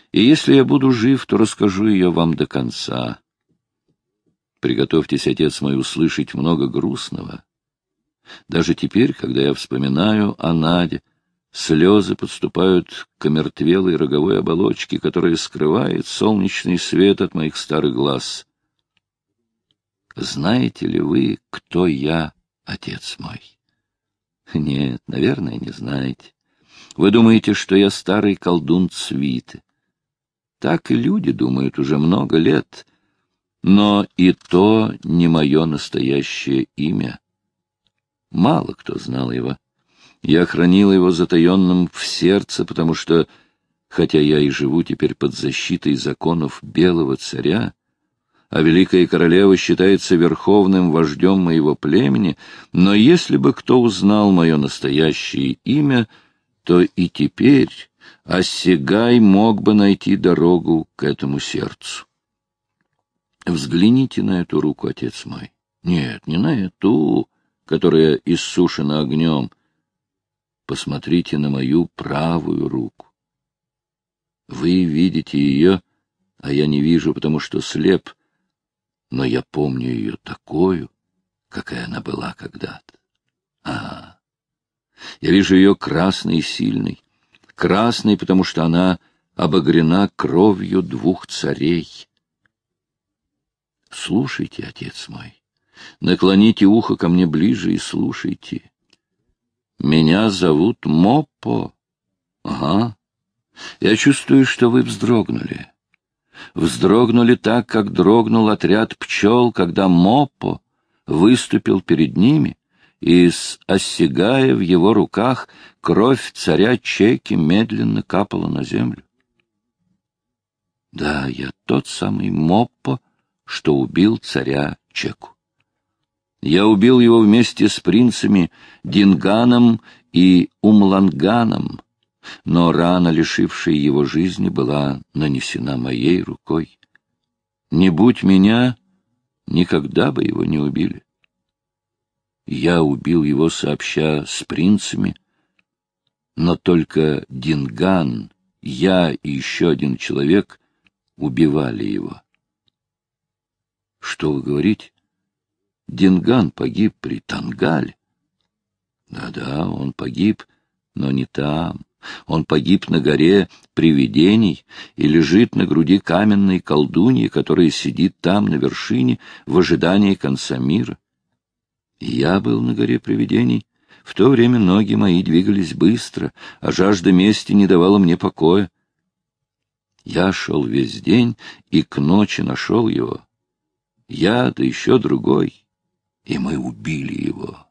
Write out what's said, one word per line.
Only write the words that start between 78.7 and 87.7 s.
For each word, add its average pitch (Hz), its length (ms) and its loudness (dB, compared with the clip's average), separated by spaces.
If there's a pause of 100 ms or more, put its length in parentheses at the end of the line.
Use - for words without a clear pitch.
но 65 140 -4
я 64 180 -4
помню 64 460 -6
её 55 340 -6
такою, - 680 -4 (580)
какая - 380 -12
она - 140 -12
была - 340 -10
когда-то. - 600 -16 (680)
Ага. - 580 -14 (1000)
Я 80 100 -2
вижу 95 260 4
её 98 180 6
красной 87 640 -2
и 76 40 -2
сильной. - 600 -6 (520)
Красной, 104 600 0